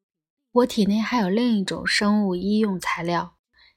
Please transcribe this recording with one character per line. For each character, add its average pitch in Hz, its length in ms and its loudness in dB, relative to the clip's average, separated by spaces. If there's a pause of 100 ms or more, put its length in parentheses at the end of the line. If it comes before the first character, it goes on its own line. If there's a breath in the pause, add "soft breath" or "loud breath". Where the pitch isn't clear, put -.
(500)
我 240 160 4
体 220 200 0
内 202 120 2
还 226 220 0
有 190 80 0
另 226 300 2
一 196 40 0
种 175 240 -6
生 208 400 2
物 185 80 0
医 190 220 -2
用 202 240 0
材 - 220 -6
料， 175 340 -4 (400 soft breath)